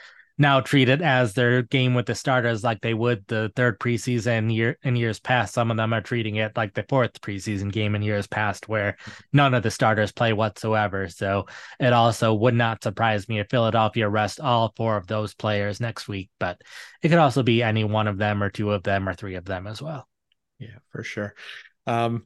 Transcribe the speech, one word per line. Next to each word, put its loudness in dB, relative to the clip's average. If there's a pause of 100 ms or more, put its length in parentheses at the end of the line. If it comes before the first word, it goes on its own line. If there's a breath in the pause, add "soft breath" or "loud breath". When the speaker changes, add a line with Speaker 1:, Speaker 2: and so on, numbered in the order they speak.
(400 loud breath)
Speaker 1:
now 6
treat 4
it 4
as 2
their 2
game 2
with 0
the -2
starters 0
like 0
they -2
would 0
the -2
third 0
preseason 0
year 0
in 0
years -2
past. 0
Some 0
of -2
them 0
are 0
treating -4
it -2
like -4
the -4
fourth 0
preseason -6
game -2
in -2
years -2
past, -4
where -2 (360 loud breath)
none 6
of 0
the -2
starters 2
play 0
whatsoever. -2
So -2 (320 loud breath)
it 4
also 4
would 2
not 0
surprise -2
me -4
if -6
Philadelphia 2
rests -2
all 0
four 0
of -6
those -4
players -2
next -8
week, -8 (100)
but -6 (400 loud breath)
it 2
could 6
also 4
be 4
any 2
one 0
of -2
them 0
or -2
two -2
of -2
them 0
or -4
three -10
of -12
them -8
as -12
well. -12 (520)
Speaker 2:
Yeah, -18 (140)
for -10
sure. -8 (540 loud breath)
Um, 0